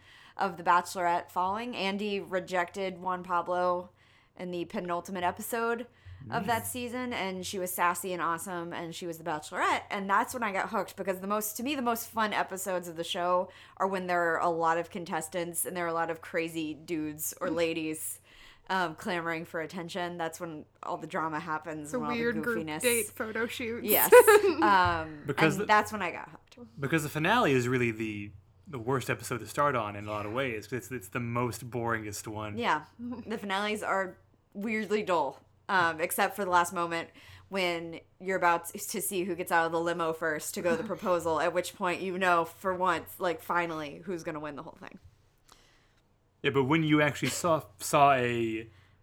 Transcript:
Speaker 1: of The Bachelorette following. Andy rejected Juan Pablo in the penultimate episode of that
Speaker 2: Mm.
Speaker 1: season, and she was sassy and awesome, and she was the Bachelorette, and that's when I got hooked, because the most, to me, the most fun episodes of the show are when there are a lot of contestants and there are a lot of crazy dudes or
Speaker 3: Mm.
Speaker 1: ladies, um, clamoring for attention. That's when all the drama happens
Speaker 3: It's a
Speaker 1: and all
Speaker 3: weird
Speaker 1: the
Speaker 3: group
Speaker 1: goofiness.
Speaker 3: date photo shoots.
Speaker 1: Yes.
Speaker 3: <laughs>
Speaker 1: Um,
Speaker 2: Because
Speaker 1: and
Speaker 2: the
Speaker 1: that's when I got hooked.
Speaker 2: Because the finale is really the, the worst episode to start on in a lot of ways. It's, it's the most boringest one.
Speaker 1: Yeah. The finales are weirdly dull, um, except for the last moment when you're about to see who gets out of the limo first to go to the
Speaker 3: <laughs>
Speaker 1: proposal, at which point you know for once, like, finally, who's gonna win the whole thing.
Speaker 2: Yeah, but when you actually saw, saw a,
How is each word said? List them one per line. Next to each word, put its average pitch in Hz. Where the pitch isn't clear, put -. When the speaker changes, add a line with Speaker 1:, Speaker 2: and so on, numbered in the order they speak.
Speaker 1:
of 185
The 175
Bachelorette 175
following. 208
Andy 196
rejected 185
Juan 180
Pablo 180
in 180
the 175
penultimate 180
episode 226
of 226
that 226
Speaker 2:
Mm. -
Speaker 1:
season, 247
and 185
she 202
was 180
sassy 175
and 175
awesome, 170
and 165
she 180
was 165
the 165
Bachelorette, 185
and 196
that's 202
when 247
I 214
got 185
hooked, 196
because 185
the 196
most, 214
to 240
me, 285
the 269
most 233
fun 214
episodes 180
of 160
the 165
show 180
are 190
when 190
there 175
are 160
a 175
lot 165
of 170
contestants 170
and 180
there 175
are 170
a 165
lot 165
of 165
crazy 165
dudes 151
or 180
Speaker 3:
Mm. 160
Speaker 1:
ladies, 165
um, 180
clamoring 165
for 165
attention. 175
That's 165
when 165
all 170
the 156
drama 160
happens 156
Speaker 3:
It's -
a 254
Speaker 1:
and 240
all 240
Speaker 3:
weird 233
Speaker 1:
the 220
Speaker 3:
group 220
Speaker 1:
goofiness. -
Speaker 3:
date 240
photo 220
shoots. 233
Speaker 1:
Yes. -
Speaker 3:
<laughs> 415
Speaker 1:
Um, 175
Speaker 2:
Because 147
Speaker 1:
and 190
Speaker 2:
the 202
Speaker 1:
that's 214
when 208
I 175
got -
hooked. -
Speaker 2:
Because 147
the 147
finale 175
is 123
really 123
the, 107
the 143
worst 120
episode 123
to 107
start 147
on 104
in 104
a 107
lot 104
of 104
ways. 120
It's, 120
it's 123
the 127
most 120
boringest 113
one. 107
Speaker 1:
Yeah. 185
The 240
finales 208
are 190
weirdly 214
dull, 160
um, 170
except 190
for 208
the 185
last 180
moment 165
when 170
you're 185
about 170
to 208
see 180
who 185
gets 175
out 165
of 165
the 165
limo 170
first 160
to 202
go 170
to 165
the 160
Speaker 3:
<laughs> 185
Speaker 1:
proposal, 165
at 165
which 180
point 175
you 180
know 180
for 190
once, 180
like, 170
finally, 165
who's 170
gonna 156
win 151
the 127
whole -
thing. -
Speaker 2:
Yeah, 147
but 135
when 156
you 151
actually 143
saw, 160
saw 143
a, 117